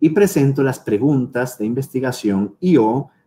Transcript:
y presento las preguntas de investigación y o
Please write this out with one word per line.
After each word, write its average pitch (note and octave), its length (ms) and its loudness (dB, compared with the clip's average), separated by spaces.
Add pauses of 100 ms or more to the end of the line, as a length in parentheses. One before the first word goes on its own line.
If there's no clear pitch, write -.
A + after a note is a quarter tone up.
y D#3+ 60 6
presento D3 540 2
las C3 160 -2
preguntas B2+ 760 -2
de G#2+ 80 -6
investigación A#2+ 920 -4
y F3+ 160 2
o A#2+ 340 2 (180)